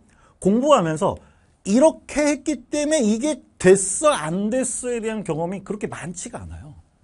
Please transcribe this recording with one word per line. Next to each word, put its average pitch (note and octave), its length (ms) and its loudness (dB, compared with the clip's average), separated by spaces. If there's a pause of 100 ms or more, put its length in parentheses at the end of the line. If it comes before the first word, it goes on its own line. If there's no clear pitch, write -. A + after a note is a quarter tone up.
(400)
공부하면서 F#3+ 760 2 (500)
이렇게 C#4+ 600 2
했기 D4+ 380 -2
때문에 D4+ 380 0
이게 A#3 380 0 (160)
됐어, G3 520 4
안 F#3+ 400 -2
됐어에 B3 500 -4
대한 A3 240 -6
경험이 E3+ 400 -6
그렇게 G3 240 -8
많지가 C#3+ 540 -12
않아요. F2+ 340 -16 (280)